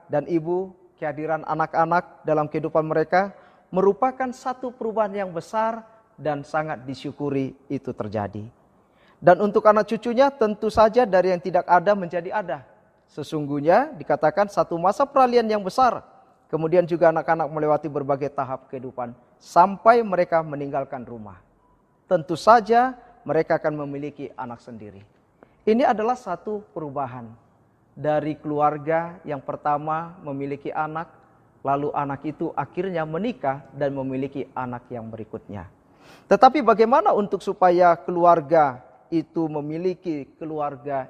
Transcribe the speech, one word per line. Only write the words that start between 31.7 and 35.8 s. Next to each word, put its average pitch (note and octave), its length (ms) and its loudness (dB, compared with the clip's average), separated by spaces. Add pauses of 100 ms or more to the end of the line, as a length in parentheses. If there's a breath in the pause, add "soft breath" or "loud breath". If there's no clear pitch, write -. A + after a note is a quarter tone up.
anak C#3 320 -4
itu D#3 240 -6
akhirnya E3+ 560 -6
menikah D#3+ 640 -4
dan C#3 240 -4
memiliki C3+ 560 -6
anak B2 400 -10
yang A2+ 160 -10
berikutnya. G#2+ 640 -14 (560 loud breath)